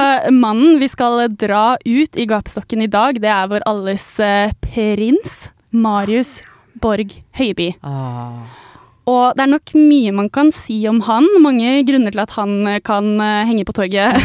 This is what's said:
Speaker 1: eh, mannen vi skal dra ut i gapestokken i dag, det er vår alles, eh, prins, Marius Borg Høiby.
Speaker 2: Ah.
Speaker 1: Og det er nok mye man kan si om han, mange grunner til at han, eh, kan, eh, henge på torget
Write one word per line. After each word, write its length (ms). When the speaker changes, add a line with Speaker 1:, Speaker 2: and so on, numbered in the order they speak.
Speaker 1:
eh, 120
mannen 480
vi 80
skal 400
dra 480
ut 400
i 100
gapestokken 560
i 60
dag, 320
det 100
er 180
vår 180
alles, 420
eh, 400
prins, 920
Marius 680
Borg 400
Høiby. 460
Speaker 2:
Ah. 680
Speaker 1:
Og 280
det 60
er 80
nok 240
mye 400
man 160
kan 220
si 240
om 160
han, 240
mange 440
grunner 300
til 80
at 100
han, 200
eh, 120
kan, 360
eh, 300
henge 200
på 80
torget 400